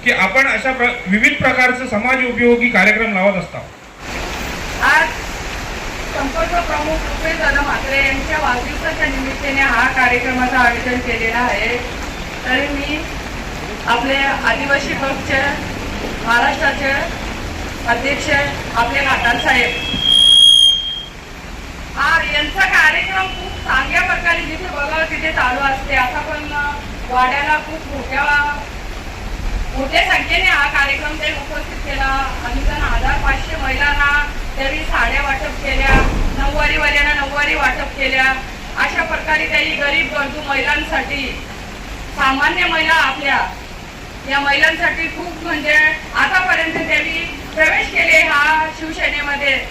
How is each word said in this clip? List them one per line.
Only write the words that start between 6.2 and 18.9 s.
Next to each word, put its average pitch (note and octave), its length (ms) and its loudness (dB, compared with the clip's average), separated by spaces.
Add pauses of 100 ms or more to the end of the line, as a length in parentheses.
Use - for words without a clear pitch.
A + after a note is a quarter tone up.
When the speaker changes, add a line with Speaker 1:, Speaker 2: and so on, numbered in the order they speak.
Speaker 2:
प्रमुख D#4 380 -2
रुपेश D#4+ 340 -2
दादा C#4+ 220 2
म्हात्रे C#4 380 0
यांच्या C#4 400 0
वाढदिवसाच्या D4+ 680 -2
निमित्ताने C4+ 540 -2
हा C4 240 4 (100)
कार्यक्रमाचं B3+ 600 2
आयोजन B3 440 2
केलेलं A3+ 360 -2
आहे. A#3+ 400 0 (680)
तरी C4+ 240 0
मी C#4+ 300 -4 (880)
आपले C4+ 300 2 (280)
आदिवासी C#4 520 0
पक्ष C4+ 360 -2 (920)
महाराष्ट्राचे C4+ 680 2 (960)
अध्यक्ष C4+ 400 0 (480)
आपले B3+ 240 2